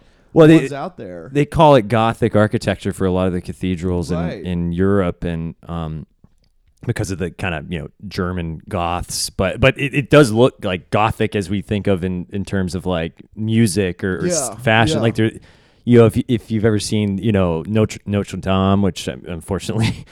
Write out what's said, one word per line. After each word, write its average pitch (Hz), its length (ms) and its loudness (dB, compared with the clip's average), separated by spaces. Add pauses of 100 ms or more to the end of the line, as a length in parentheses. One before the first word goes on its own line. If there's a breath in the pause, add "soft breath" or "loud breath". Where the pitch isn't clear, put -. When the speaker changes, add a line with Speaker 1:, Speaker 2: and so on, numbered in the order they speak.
(320 soft breath)
Speaker 1:
Well, 156 160 8
they, 160 100 10
Speaker 2:
ones 139 140 -2
out 147 240 -10
there. 90 360 -14
Speaker 1:
they 143 120 0
call 147 300 6
it 104 140 4
Gothic 113 480 0
architecture 104 560 0
for 95 140 -2
a 92 60 2
lot 92 140 0
of 90 60 0
the 90 80 -4
cathedrals 90 680 -4
in, 85 80 -2
Speaker 2:
Right. 85 240 -6
Speaker 1:
in 85 300 -4
Europe, 92 520 0
and, 82 300 -6 (140)
um, 80 380 -8 (800)
because 110 240 -4
of 92 80 -6
the 87 120 -4
kinda, 80 380 -6
you 85 120 -6
know, 71 80 -12 (200)
German 87 600 -6
Goths, 85 640 -4
but, 95 300 -4
but 131 180 4
it, 135 160 -4
it 139 160 -4
does 143 220 8
look 117 320 2
like 92 260 -6
Gothic 107 460 0
as 92 140 -4
we 101 100 -2
think 101 260 -4
of 95 180 2
in, 90 260 -4
in 98 140 -6
terms 92 300 -2
of, 90 120 -6
like, 85 360 -4 (140)
music 104 680 0
or, 95 180 -2
or 90 60 -4
s-, 151 240 -2
Speaker 2:
Yeah, 98 80 -14
Speaker 1:
fashion. 113 400 4
Speaker 2:
yeah. 107 40 0
Speaker 1:
Like, 113 140 0
there, 110 140 2 (540 soft breath)
you 120 140 6
know, 113 80 10
if, 107 100 0 (120)
if 117 240 -2
you've 107 120 0
ever 107 140 2
seen, 101 400 -2
you 104 140 0
know, 87 340 0
Notre, 107 400 0
Notre 101 300 -4
Dame, 95 460 2
which, - 260 -4
um, 64 180 -10
unfortunately 92 840 -4